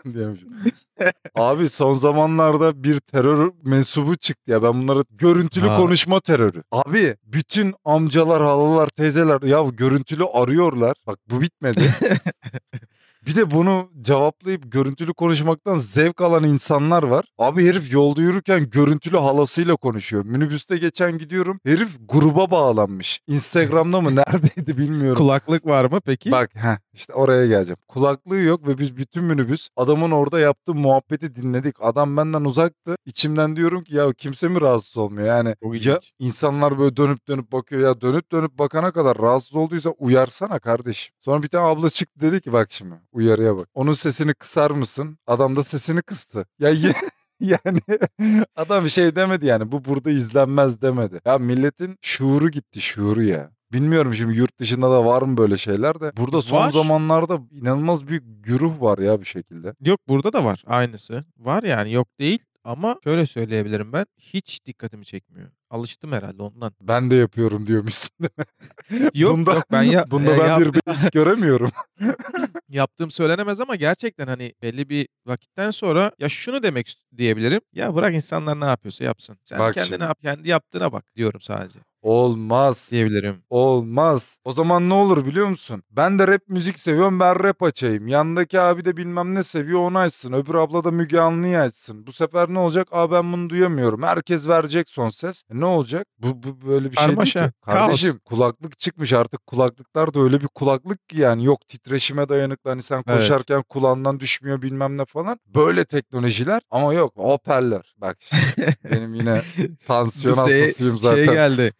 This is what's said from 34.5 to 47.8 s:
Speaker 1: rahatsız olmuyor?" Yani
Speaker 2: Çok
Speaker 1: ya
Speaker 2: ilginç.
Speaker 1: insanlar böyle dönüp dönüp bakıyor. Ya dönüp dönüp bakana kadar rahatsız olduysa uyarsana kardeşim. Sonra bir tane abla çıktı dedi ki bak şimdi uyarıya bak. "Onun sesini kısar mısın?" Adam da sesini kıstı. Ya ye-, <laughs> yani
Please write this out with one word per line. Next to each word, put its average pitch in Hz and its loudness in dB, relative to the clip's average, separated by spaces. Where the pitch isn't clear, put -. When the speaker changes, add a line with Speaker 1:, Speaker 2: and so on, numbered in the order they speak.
Speaker 1:
rahatsız 127 0
olmuyor?" 104 -4
Yani 117 0
Speaker 2:
Çok 113 -8
Speaker 1:
ya 117 -6
Speaker 2:
ilginç. 139 -2
Speaker 1:
insanlar 139 -2
böyle 139 2
dönüp 143 0
dönüp 135 -6
bakıyor. 131 -4
Ya 131 2
dönüp 131 -2
dönüp 156 -2
bakana 160 -2
kadar 131 2
rahatsız 123 0
olduysa 160 -2
uyarsana 131 0
kardeşim. 117 -6
Sonra 143 0
bir 147 -6
tane 175 0
abla 160 0
çıktı - -8
dedi 165 0
ki 120 -10
bak 113 2
şimdi 90 -14
uyarıya 113 2
bak. 90 -10
"Onun 139 0
sesini 151 -2
kısar - -2
mısın?" 147 -8
Adam 131 0
da 143 0
sesini 160 -4
kıstı. - -10
Ya 143 2
ye-, 156 2
<laughs> - -20
yani 185 0